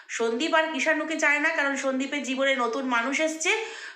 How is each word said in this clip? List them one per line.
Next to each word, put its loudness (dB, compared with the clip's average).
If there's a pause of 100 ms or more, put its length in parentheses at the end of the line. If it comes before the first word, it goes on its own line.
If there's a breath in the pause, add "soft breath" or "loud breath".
সন্দীপ 0
আর 4
কৃষাণুকে 0
চায় 4
না, 2
কারণ 0
সন্দীপের -2
জীবনে 0
নতুন -2
মানুষ 0
এসছে। 0 (320 loud breath)